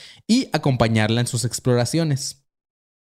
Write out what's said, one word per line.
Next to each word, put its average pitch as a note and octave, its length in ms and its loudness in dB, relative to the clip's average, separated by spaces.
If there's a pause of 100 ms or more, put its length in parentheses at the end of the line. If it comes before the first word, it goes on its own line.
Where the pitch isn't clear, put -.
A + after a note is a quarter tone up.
(260)
y A#3 280 2
acompañarla A#2 680 2
en A#2+ 60 0
sus A#2+ 180 -4
exploraciones. C3 1000 -2 (580)